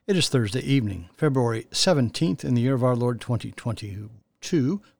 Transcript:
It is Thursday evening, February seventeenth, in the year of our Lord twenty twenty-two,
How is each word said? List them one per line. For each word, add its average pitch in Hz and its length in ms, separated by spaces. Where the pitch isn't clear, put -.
It 196 100
is 151 100
Thursday 120 320
evening, 104 560
February 120 560
seventeenth, 165 720
in 135 100
the 120 80
year 131 120
of 123 100
our 127 140
Lord 120 240
twenty 113 320
twenty-two, 110 1300